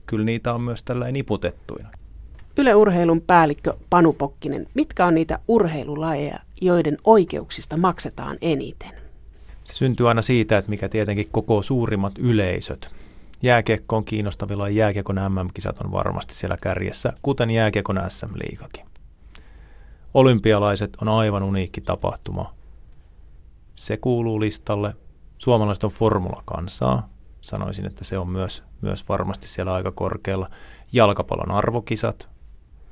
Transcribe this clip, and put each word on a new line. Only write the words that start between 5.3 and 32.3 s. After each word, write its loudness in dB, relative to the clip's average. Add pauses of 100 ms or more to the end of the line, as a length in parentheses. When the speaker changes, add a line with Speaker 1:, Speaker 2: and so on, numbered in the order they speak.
Speaker 2:
urheilulajeja, 0 (220)
joiden 2
oikeuksista 2
maksetaan -2
eniten? -4 (720)
Speaker 1:
Se -16
syntyy 2
aina 2
siitä, 4
että 0
mikä -4
tietenkin -2
kokoo 2
suurimmat 0
yleisöt. -2 (500)
Jääkiekko 2
on -2
kiinnostavilla, -4
jääkiekon 0
M -2
M-kisat -8
on -6
varmasti -4
siellä -6
kärjessä, -4
kuten 0
jääkiekon 0
S -10
M-liigakin. -12 (1300)
Olympialaiset 4
on -2
aivan 2
uniikki -2
tapahtuma. -6 (1200)
Se -6
kuuluu 0
listalle. -2 (420)
Suomalaiset 2
on 0
formulakansaa. -2 (320)
Sanoisin, -8
että -12
se -6
on -6
myös, -6 (180)
myös -6
varmasti -4
siellä -6
aika -4
korkealla. -4 (440)
Jalkapallon 2
arvokisat. -2 (640)